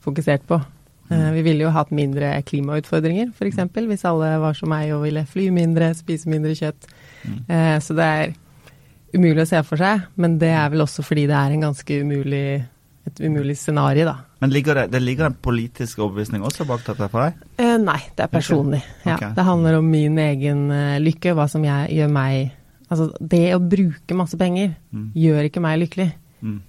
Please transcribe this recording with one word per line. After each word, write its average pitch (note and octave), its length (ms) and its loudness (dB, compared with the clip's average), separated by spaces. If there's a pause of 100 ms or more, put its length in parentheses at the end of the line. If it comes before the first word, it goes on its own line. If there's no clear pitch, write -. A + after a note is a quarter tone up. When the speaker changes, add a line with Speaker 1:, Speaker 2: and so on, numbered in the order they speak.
Speaker 1:
fokusert C#3+ 440 0
på. E3+ 120 2 (500)
Eh, E3 60 0
Speaker 2:
Mm. D#3 180 2
Speaker 1:
vi D#3+ 80 0
ville D#3 220 4
jo D#3+ 60 2
hatt D#3 200 2
mindre C#3+ 540 0
klimautfordringer, D#3+ 880 -2
for - 140 -4
eksempel, G3 400 -2
hvis G#3 180 -4
alle D#3+ 340 2
var D#3 140 0
som D3 160 -6
meg D3+ 240 -2
og D3 120 -2
ville D3+ 200 -2
fly F#3+ 260 -2
mindre, E3 440 2
spise E3 340 -6
mindre D#3 240 0
kjøtt. D3+ 320 -6 (400)
Speaker 2:
Mm. - 140 -8 (100)
Speaker 1:
Eh, D#3+ 320 2
så D#3 160 -4
det E3 80 2
er D#3 300 0 (800)
umulig E3 260 6
å D#3+ 80 2
se E3 140 2
for D3+ 160 -4
seg, G3 240 2 (160)
men E3+ 200 2
det E3 140 4
er D3+ 160 2
vel D3+ 160 0
også - 180 -6
fordi D3 240 0
det D3 80 2
er C#3 180 2
en D3+ 100 0
ganske C#3+ 400 -4
umulig, C#3 600 -2 (440)
et - 180 -12
umulig D3 320 -2
scenario, C#3+ 480 2
da. D3+ 120 -2 (260)
Speaker 2:
Men C3+ 80 4
ligger C#3+ 240 2
det, B2 160 0
det B2+ 120 0
ligger B2+ 240 -2
en C3 140 -4
politisk A#2+ 580 -4
overbevisning G#2 460 -4
også D3 240 -4
bak A#2+ 160 -6
dette G#2 260 -6
for A2+ 140 -2
deg? E3 100 -4 (240)
Speaker 1:
Eh, A#3+ 200 2
nei, E3+ 240 0 (120)
det - 100 -2
er - 40 -4
Speaker 2:
Ikke? - 80 -2
Speaker 1:
personlig. C#3 460 0 (240)
Ja, E3+ 100 0
Speaker 2:
Ok. G#2+ 180 -6
Speaker 1:
det F3+ 120 2
handler E3 320 4
om D#3+ 120 2
min D3+ 280 2
egen, C#3+ 520 0
eh, C#3+ 300 0
lykke, E3 340 0
hva D3 140 2
som D#3 160 -2
jeg, C#3+ 260 0
gjør D3 220 2
meg, C3+ 400 0 (380)
altså D#3+ 200 0 (160)
det F3 300 4
å F3+ 100 2
bruke F3 480 0
masse F3+ 220 -2
penger F3+ 400 -2 (180)
Speaker 2:
Mm. G#2+ 220 -8
Speaker 1:
gjør D#3 340 4
ikke F3 120 -4
meg D#3+ 260 0
lykkelig. F3+ 240 -2 (320)
Speaker 2:
Mm. G#2 240 -6